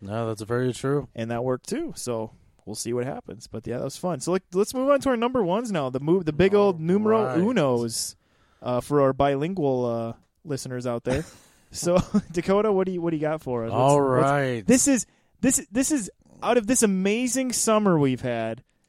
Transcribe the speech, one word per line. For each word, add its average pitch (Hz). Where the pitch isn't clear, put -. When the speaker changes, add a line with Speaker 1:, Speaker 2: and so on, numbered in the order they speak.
Speaker 1:
No, 110
that's 110
very 120
true. 135
Speaker 2:
and 113
that 117
worked 127
too. 302
So 110
we'll 107
see 117
what 120
happens. 127
But 110
yeah, 117
that -
was 135
fun. 170
So, 160
like, 185
let's 196
move 262
on 277
to 277
our 247
number 240
ones 208
now. 143
The 127
move, 165
the 151
big 185
old 202
Speaker 1:
All 160
Speaker 2:
numero 214
Speaker 1:
right. 127
Speaker 2:
unos, 139
uh, 123
for 143
our 135
bilingual, 139
uh, 117
listeners 127
out 120
there. 135
Speaker 1:
<laughs> -
Speaker 2:
So 175
<laughs> -
Dakota, 202
what 190
do 190
you, 175
what 170
do 165
you 147
got 151
for 120
us? 113
What's, 107
Speaker 1:
All 143
Speaker 2:
what's 131
Speaker 1:
right. 135
Speaker 2:
this 254
is, 262
this, 254
this 262
is 233
out 233
of 220
this 247
amazing 226
summer 214
we've 131
had. 113